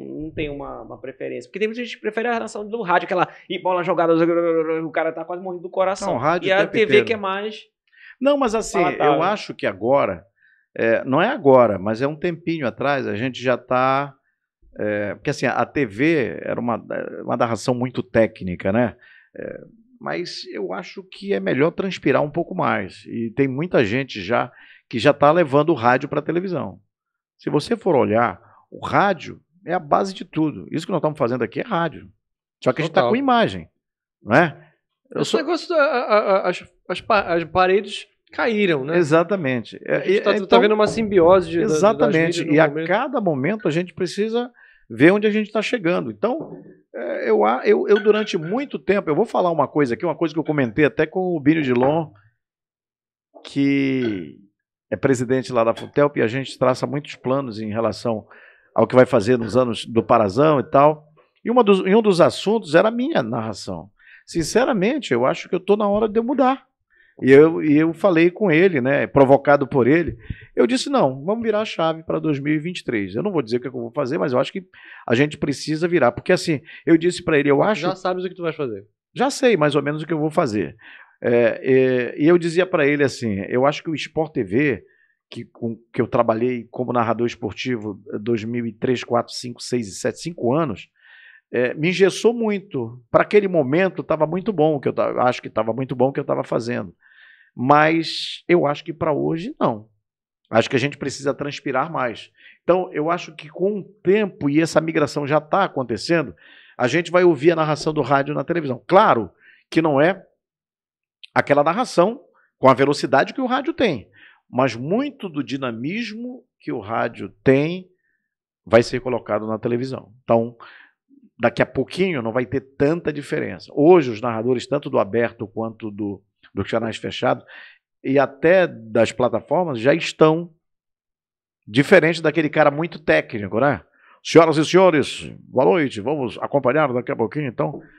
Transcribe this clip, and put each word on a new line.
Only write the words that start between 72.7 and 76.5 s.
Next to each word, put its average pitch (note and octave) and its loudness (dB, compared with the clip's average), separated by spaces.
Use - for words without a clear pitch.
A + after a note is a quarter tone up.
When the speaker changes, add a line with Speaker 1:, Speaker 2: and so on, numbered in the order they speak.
Speaker 2:
e - -16
três. G2+ -4
Eu A#2+ -4
não G3+ -4
vou D#3 -2
dizer A#2 -2
o - 0
que C3 -10
eu B2+ -12
vou A#2 -10
fazer, C#3+ -4
mas E3+ -2
eu B2 2
acho C#3 -4
que F#3+ -10
a C3 0
gente C#3+ 0
precisa D#3 -4
virar." D3 4
Porque - -2
assim, E3 0